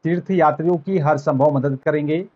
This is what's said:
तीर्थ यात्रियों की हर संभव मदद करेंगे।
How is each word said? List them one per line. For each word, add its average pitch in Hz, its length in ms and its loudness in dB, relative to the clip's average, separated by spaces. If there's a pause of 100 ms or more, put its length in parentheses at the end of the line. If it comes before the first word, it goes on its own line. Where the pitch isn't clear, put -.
तीर्थ 175 280 -2
यात्रियों 160 460 2
की 190 200 -4
हर 147 200 2
संभव 143 400 0
मदद 135 280 -2
करेंगे। 151 400 -2 (100)